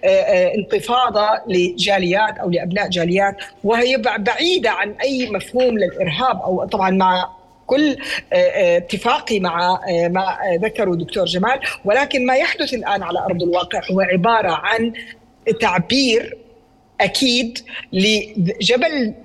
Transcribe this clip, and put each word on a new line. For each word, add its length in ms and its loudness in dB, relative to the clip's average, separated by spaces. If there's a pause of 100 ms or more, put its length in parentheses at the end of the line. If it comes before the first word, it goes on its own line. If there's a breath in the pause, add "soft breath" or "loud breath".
آه، 40 2
آه، 480 2
انتفاضة 720 0 (200)
لجاليات 880 0
أو 120 -4
لأبناء 400 -2
جاليات، 460 0 (280 loud breath)
وهي 340 2
بع-، 220 -2
بعيدة 500 0
عن 220 -2
أي 380 -2
مفهوم 480 0
للإرهاب، 640 0
أو 240 -2
طبعا 240 0
مع 400 2 (380)
كل، 300 2 (360 loud breath)
آه، 20 2
آه، 420 4
اتفاقي 640 0
مع، 500 0
آه، 180 2
ما، 140 0
آه، 340 -2
ذكره 360 0
الدكتور 340 -2
جمال، 340 0 (260 loud breath)
ولكن 400 2
ما 100 2
يحدث 380 0
الآن 300 -2
على 160 -4
أرض 240 -2
الواقع 380 -2 (100)
هو 100 2
عبارة 500 2
عن 420 0 (680 loud breath)
تعبير 760 0 (640)
أكيد 560 0 (360 loud breath)
لجبل 1200 0 (120)